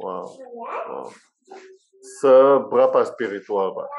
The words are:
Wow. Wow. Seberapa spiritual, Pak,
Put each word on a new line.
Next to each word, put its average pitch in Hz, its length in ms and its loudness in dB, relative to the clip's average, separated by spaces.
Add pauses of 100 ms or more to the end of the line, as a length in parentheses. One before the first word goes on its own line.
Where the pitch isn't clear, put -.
Wow. 92 320 -10
Wow. 233 760 -14 (960)
Seberapa 131 1040 4
spiritual, 98 720 -6
Pak, - 100 -10 (100)